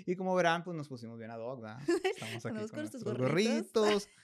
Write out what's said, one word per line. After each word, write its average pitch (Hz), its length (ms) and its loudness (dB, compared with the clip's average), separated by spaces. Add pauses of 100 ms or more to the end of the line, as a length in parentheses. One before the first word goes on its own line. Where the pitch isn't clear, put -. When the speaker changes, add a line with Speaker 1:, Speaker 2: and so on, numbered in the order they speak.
Speaker 1:
y 180 100 0
como 185 180 0
verán, 170 300 6
pues, 175 120 -6
nos 147 120 -6
pusimos 117 300 -10
bien 110 120 -10
ad 113 100 -8
hoc, 123 200 -6
¿verdad? 110 200 -10
Speaker 2:
<laughs> 339 240 0
Speaker 1:
Estamos - 320 -4
aquí 240 120 -6
Speaker 2:
Andamos 220 220 -4
Speaker 1:
con - 0 -
Speaker 2:
con - 100 -8
nuestros 285 240 -8
Speaker 1:
nuestros - 0 -
Speaker 2:
gorritos. 175 800 2
Speaker 1:
gorritos 208 260 4 (160)